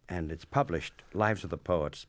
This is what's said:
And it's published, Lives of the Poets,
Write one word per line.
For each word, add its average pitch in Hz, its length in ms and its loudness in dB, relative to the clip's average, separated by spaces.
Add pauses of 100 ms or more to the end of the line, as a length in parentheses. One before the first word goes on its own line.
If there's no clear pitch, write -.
(100)
And 85 200 -2
it's 80 140 -8
published, 131 580 0 (120)
Lives 107 300 2
of 87 60 -8
the 82 60 -2
Poets, 76 520 0